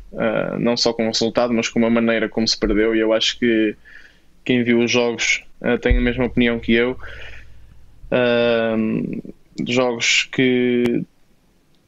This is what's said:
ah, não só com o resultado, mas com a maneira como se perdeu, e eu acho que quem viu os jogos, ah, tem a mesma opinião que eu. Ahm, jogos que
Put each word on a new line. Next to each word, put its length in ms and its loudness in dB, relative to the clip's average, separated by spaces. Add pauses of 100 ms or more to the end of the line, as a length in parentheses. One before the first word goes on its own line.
(160)
ah, 420 -2
não 180 0
só 160 0
com 120 -4
o 60 -2
resultado, 440 -2
mas 140 0
com 180 0
a 40 2
maneira 380 0
como 180 -4
se 120 0
perdeu, 360 2
e 60 2
eu 120 2
acho 260 0
que 380 2 (680)
quem 200 2
viu 160 4
os 100 2
jogos, 520 0 (200)
ah, 160 0
tem 180 2
a 40 2
mesma 260 0
opinião 320 2
que 160 -2
eu. 240 2 (1120)
Ahm, 1080 0 (460)
jogos 680 0
que 680 2 (840)